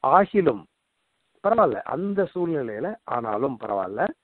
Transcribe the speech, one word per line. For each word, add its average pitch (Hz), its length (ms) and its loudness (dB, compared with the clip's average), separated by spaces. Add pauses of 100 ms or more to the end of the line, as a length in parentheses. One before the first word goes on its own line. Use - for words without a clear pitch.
ஆகிலும் 160 580 4 (840)
பரவாயில்ல, 202 260 4
அந்த 190 600 -2
சூழ்நிலையில 160 600 -4 (100)
ஆனாலும் 117 560 -2
பரவாயில்ல 104 480 -2 (160)